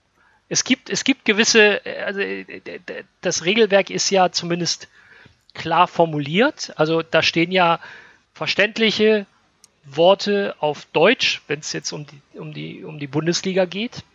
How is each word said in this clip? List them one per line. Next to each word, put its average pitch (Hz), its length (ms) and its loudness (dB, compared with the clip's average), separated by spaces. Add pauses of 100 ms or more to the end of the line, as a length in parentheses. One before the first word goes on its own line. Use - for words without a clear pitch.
(500)
es - 140 -2
gibt, - 280 -4
es - 120 -4
gibt - 220 -2
gewisse, 208 580 4
äh, - 200 -10
also, 196 160 -6
äh, 196 240 -6
d-, 190 340 -16
d-, - 280 -14 (160)
das 170 240 -4
Regelwerk 202 440 2
ist - 220 -4
ja 185 200 2
zumindest 175 560 -4 (680)
klar 165 320 2
formuliert, 165 880 0
also 165 260 2
da 160 220 0
stehen 170 280 0
ja 175 280 2 (560)
verständliche 214 880 0 (580)
Worte 190 760 2
auf 147 340 -4
Deutsch, 185 540 2
wenn's 151 260 -8
jetzt - 180 -8
um 156 140 -10
die, 143 320 -20
um 156 160 -14
die, 151 300 -14
um 151 160 -14
die 143 80 -8
Bundesliga 170 580 0
geht. 190 380 -8 (120)